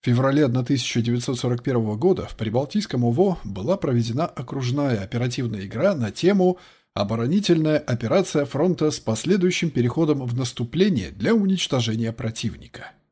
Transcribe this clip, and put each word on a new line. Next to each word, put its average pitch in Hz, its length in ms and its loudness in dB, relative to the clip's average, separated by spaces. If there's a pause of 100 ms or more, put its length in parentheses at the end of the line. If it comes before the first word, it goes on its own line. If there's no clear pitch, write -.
В - 40 -8
феврале 135 400 4
одна 127 180 0
тысяча 123 380 0
девятьсот 120 380 -2
сорок 123 240 -2
первого 113 320 0
года 123 300 2
в - 100 -14
Прибалтийском 127 720 -2
ово 165 380 2
была 98 340 -4
проведена 120 480 0
окружная 131 760 -2
оперативная 120 640 -4
игра 135 300 0
на 113 160 -2
тему 180 460 2 (360)
«Оборонительная 151 840 2
операция 147 680 0
фронта 156 460 0
с - 80 -6
последующим 180 720 0
переходом 135 560 2
в 120 100 -2
наступление 131 760 0
для 107 220 0
уничтожения 123 760 0
противника». - 800 -8 (200)